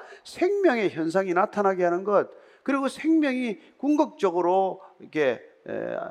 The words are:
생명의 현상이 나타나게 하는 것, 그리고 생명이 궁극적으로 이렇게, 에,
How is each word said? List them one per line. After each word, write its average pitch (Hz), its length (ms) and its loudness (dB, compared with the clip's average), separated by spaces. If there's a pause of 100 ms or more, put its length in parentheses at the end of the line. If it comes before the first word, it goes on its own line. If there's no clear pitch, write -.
(220)
생명의 330 680 0
현상이 165 440 -2
나타나게 196 500 0
하는 175 200 0
것, 196 260 2 (320)
그리고 269 260 0
생명이 262 720 0 (200)
궁극적으로 190 1040 0 (180)
이렇게, 131 420 -2 (260)
에, 107 280 -6 (140)